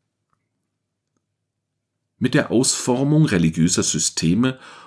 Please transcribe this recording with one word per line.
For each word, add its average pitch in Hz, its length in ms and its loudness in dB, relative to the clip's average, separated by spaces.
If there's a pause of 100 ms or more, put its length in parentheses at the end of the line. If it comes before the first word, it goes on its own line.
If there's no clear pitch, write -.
(2250)
Mit - 160 -2
der 147 160 0
Ausformung 139 760 0
religiöser 85 580 0
Systeme 95 760 -2 (280)